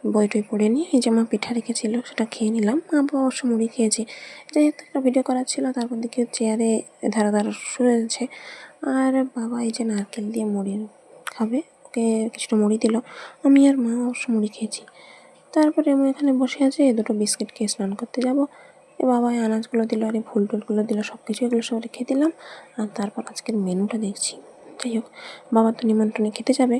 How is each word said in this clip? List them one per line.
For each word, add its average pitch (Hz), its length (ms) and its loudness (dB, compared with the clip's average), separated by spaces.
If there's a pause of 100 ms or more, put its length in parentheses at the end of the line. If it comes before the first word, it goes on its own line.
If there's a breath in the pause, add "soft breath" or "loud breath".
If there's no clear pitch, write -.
(140)
বই 214 180 4
টই 208 180 0
পড়ে 214 240 0
নিয়ে 320 220 -2
এই 254 80 6
যে 240 120 2
মা 226 160 4
পিঠা 220 260 -2
রেখেছিল 226 360 -4 (140)
সেটা - 260 -2
খেয়ে 220 220 -2
নিলাম, 220 220 2 (100)
মা 302 100 0 (100)
বাবা 285 180 -2
অবশ্য 254 240 -2
মুড়ি 226 260 0
খেয়েছে। 220 260 0 (520 loud breath)
যাই 302 140 6
হোক, 302 180 0
একটা - 200 -4
ভিডিও 262 220 4
করার 254 260 0
ছিল, 269 100 -2 (140)
তারপর 240 260 -4
দেখি 240 200 -6
ও - 20 2 (100)
চেয়ারে 226 340 2 (440)
ধারে 208 220 2
ধারে 208 160 0 (200)
শুয়ে 247 220 4 (120)
আছে। - 180 -6 (760 loud breath)
আর 262 160 2 (240)
বাবা 233 200 -4 (100)
এই 226 100 -2
যে 240 140 -4
নারকেল 208 420 -4
দিয়ে 220 200 -2
মুড়ি 196 200 -2 (600)
খাবে, 233 260 -2 (260)
ওকে 233 200 -2 (280)
কিছুটা - 280 -4
মুড়ি 214 220 4
দিল, 226 120 2 (500 loud breath)
আমি 277 140 8 (100)
আর 277 140 4
মা 226 80 0 (160)
অবশ্য - 260 -6
মুড়ি 214 220 2
খেয়েছি। - 280 -8 (720 loud breath)
তারপরে 302 420 4
আমি 277 160 4
এখানে 277 200 0 (100)
বসে - 260 -2
আছি, 269 140 0 (160)
দুটো 220 240 -2
বিস্কিট 208 340 -2
খেয়ে 208 180 -2
স্নান 196 260 -2
করতে 240 260 -8
যাব। 254 120 0 (640 loud breath)
এ - 100 0
বাবা 240 240 2
এই 233 120 0
আনাজগুলো 226 440 0
দিল, 220 180 0
আর 233 100 -4
এই 220 100 -6
ফুল 202 200 2
টুলগুলো 214 400 -2
দিল, 208 100 0 (100)
সব - 180 -16
কিছু 214 180 -4
এগুলো 240 240 0
সব 233 160 -2
রেখে - 240 -10
দিলাম। 285 220 2 (480 loud breath)
আর 214 80 -2 (100)
তারপর 214 240 -6 (100)
আজকের - 240 -6 (100)
মেনুটা 190 400 -2
দেখছি। - 280 -6 (460)
যাই 240 180 -6
হোক, 220 80 -4 (500 loud breath)
বাবা 226 220 6
তো - 120 -8
নিমন্ত্রণে 220 480 2
খেতে 262 220 0
যাবে 247 200 2